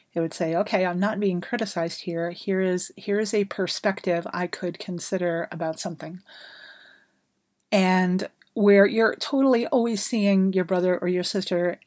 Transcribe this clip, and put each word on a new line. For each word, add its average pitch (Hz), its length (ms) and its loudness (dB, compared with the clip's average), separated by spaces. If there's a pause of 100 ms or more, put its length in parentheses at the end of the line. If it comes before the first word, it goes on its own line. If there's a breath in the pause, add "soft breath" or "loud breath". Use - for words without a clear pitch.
(140 loud breath)
It 170 60 -2
would 165 140 -2
say, 165 200 -2
"Okay, 190 320 0
I'm 175 140 -2
not 208 200 0
being 185 220 0
criticized 196 600 -4
here. 170 280 -4
Here 190 300 -2
is, 185 360 0
here 202 240 -2
is 214 140 -2
a 208 100 2
perspective 185 880 -4
I 180 140 -4
could 175 320 -8
consider 175 720 -4
about 160 300 -6
something." 165 420 -10 (1500 loud breath)
And 185 600 2 (240)
where 202 320 8
you're 220 300 2
totally 262 500 2
always 233 360 0
seeing 196 520 2
your 185 100 2
brother 180 320 2
or 175 120 -2
your 180 140 0
sister 180 640 -2